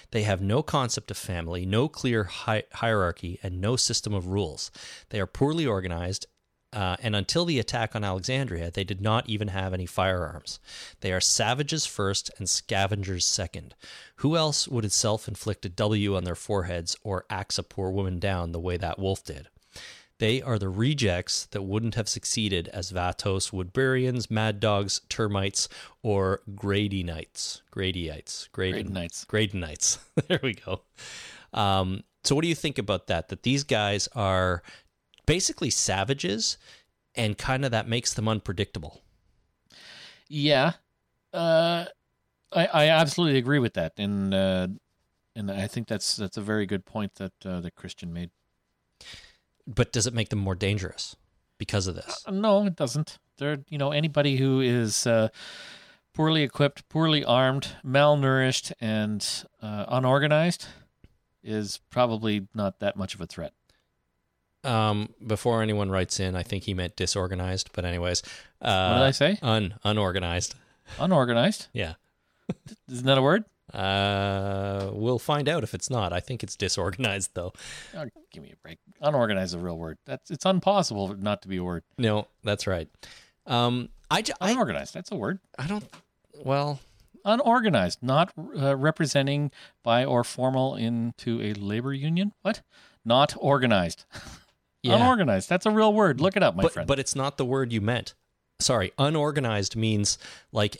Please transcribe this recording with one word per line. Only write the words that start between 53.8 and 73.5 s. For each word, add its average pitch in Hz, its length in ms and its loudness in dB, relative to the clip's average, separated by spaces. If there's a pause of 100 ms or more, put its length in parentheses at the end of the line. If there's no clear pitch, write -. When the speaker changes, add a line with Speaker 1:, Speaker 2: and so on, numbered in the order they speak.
Speaker 2:
anybody 147 460 2
who 135 240 4
is, 120 460 2
uh, 113 220 6 (840)
poorly 156 300 2
equipped, 143 460 0
poorly 156 360 2
armed, 131 440 4 (140)
malnourished, 131 960 4
and, 107 460 -2 (360)
uh, 104 260 -6
unorganized 143 800 2 (760)
is 107 360 -4 (100)
probably 110 640 0
not 101 260 -2
that 101 160 -2
much 95 200 -6
of 95 60 -12
a 85 40 -8
threat. - 280 -10 (1080)
Speaker 1:
Um, 107 500 0 (120)
before 113 360 0
anyone 104 280 0
writes 92 320 0
in, 92 140 -2
I 90 80 -2
think 95 200 -6
he 101 100 -4
meant 90 220 -4
disorganized, 92 800 -2
but 87 100 -6
anyways. 87 380 -2 (400)
Uh, 92 300 2
Speaker 2:
What 90 80 4
did 135 80 6
I 139 40 4
say? 156 300 2
Speaker 1:
un-, 110 320 0 (100)
unorganized. 92 720 0 (440)
Speaker 2:
Unorganized? 147 760 4
Speaker 1:
Yeah. 85 220 -4 (920)
Speaker 2:
Isn't 123 160 -4
that 135 120 6
a 135 40 4
word? 170 220 4 (300)